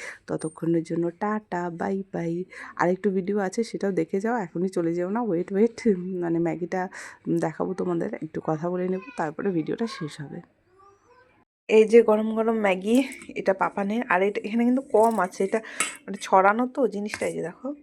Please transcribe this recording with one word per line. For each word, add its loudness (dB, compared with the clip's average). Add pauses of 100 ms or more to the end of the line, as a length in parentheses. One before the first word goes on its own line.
(260)
ততক্ষণের -2
জন্য -2 (140)
টাটা, -4 (160)
বাই -2 (160)
বাই। -4 (420)
আরেকটু 0
ভিডিও 0
আছে, -2
সেটাও -4
দেখে -2
যাও, -2
এখনই -2
চলে 0
যেও -2
না, -2
ওয়েট, -2
ওয়েট, 2 (420)
মানে, 0
ম্যাগিটা -2 (560)
দেখাবো -2
তোমাদের, -2 (120)
একটু -8
কথা -2
বলে -2
নেব, -4 (140)
তারপরে -4
ভিডিওটা -2
শেষ -10
হবে। -12 (1300)
এই 8
যে 10
গরম 2
গরম 0
ম্যাগি, 2 (380)
এটা 0
পাপানের, -2
আর 4
এটা 2
এখানে 0
কিন্তু 2
কম 6
আছে, -2
এটা, 0 (400)
মানে, -10
ছড়ানো 6
তো -6
জিনিসটা, -4
এই -2
যে -4
দেখো -8 (160)